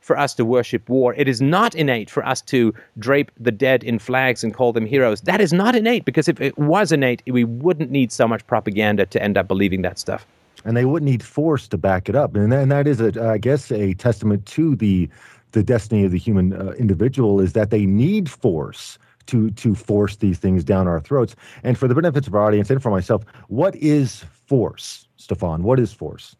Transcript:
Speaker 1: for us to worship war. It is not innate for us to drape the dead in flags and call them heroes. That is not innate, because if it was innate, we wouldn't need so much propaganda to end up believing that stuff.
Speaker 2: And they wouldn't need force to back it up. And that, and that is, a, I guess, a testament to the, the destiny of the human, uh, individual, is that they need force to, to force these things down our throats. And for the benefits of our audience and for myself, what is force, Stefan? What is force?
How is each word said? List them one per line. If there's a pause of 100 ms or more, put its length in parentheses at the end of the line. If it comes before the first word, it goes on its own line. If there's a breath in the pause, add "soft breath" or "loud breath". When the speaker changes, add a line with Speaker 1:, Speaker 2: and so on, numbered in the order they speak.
Speaker 1:
for
us
to
worship
war.
It
is
not
innate
for
us
to (240 loud breath)
drape
the
dead
in
flags
and
call
them
heroes.
That
is
not
innate,
because
if
it
was
innate,
we
wouldn't
need
so
much
propaganda
to
end
up
believing
that
stuff. (400)
Speaker 2:
And
they
wouldn't
need
force
to
back
it
up.
And
that,
and
that
is,
a, (180)
I
guess,
a
testament
to
the, (420 loud breath)
the
destiny
of
the
human,
uh,
individual,
is
that
they
need
force (280 soft breath)
to,
to
force
these
things
down
our
throats. (260 loud breath)
And
for
the
benefits
of
our
audience
and
for
myself, (260 loud breath)
what
is (240)
force,
Stefan?
What
is
force?